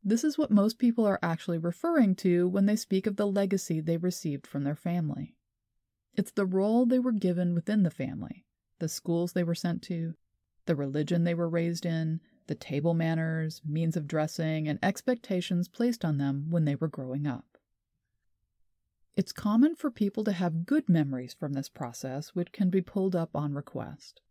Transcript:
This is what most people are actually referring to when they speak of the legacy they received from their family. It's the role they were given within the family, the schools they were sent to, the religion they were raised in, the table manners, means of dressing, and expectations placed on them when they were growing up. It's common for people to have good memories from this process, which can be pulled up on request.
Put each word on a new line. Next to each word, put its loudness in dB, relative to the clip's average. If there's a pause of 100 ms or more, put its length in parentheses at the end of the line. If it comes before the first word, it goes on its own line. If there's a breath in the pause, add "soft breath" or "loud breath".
This 2
is 0
what 0
most 4
people 2
are 2
actually -2
referring 2
to 4
when 2
they 2
speak 0
of -2
the 0
legacy 0
they 0
received -4
from -6
their -2
family. -4 (800)
It's -2
the 2
role 4
they 4
were 2
given 2
within 2
the 4
family, -8 (320)
the -4
schools -2
they 2
were 0
sent -4
to, -6 (520)
the 2
religion 0
they 0
were -2
raised -2
in, -2 (260 soft breath)
the -4
table -2
manners, -2
means -2
of -4
dressing, -2
and -2
expectations -2
placed -2
on 2
them -2
when 2
they 2
were -2
growing -6
up. -4 (1700)
It's -2
common 4
for -4
people -2
to 0
have 0
good 2
memories 0
from -6
this -4
process, -8
which -4
can 2
be 2
pulled -2
up -2
on -2
request. -10